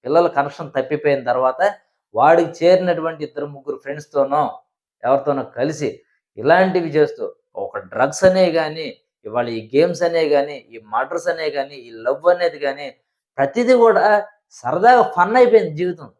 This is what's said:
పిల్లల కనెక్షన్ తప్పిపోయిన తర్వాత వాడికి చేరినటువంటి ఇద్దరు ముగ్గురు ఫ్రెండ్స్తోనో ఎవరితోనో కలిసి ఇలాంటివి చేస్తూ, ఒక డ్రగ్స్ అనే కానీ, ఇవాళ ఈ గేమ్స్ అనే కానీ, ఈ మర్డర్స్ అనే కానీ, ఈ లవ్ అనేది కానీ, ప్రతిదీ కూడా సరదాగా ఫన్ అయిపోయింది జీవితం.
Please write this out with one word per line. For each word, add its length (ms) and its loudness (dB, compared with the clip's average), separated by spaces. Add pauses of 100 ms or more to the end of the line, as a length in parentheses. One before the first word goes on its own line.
పిల్లల 220 2 (100)
కనెక్షన్ 340 -6
తప్పిపోయిన 600 -2
తర్వాత 300 0 (540)
వాడికి 420 4
చేరినటువంటి 680 0
ఇద్దరు 320 -10
ముగ్గురు 280 -10
ఫ్రెండ్స్తోనో 600 -2 (600)
ఎవరితోనో 420 0 (120)
కలిసి 320 -4 (480)
ఇలాంటివి 560 2
చేస్తూ, 320 0 (320)
ఒక 200 -10 (140)
డ్రగ్స్ 340 -2
అనే 260 6
కానీ, 340 -4 (400)
ఇవాళ 240 -4
ఈ 180 -6
గేమ్స్ 360 2
అనే 260 0
కానీ, 260 0 (140)
ఈ 80 -20 (140)
మర్డర్స్ 360 -4
అనే 220 -4
కానీ, 260 -8
ఈ 140 -20 (140)
లవ్ 260 -4
అనేది 300 0
కానీ, 280 -6 (500)
ప్రతిదీ 460 2
కూడా 200 4 (520)
సరదాగా 480 4 (120)
ఫన్ 220 2
అయిపోయింది 420 4
జీవితం. 300 -6 (100)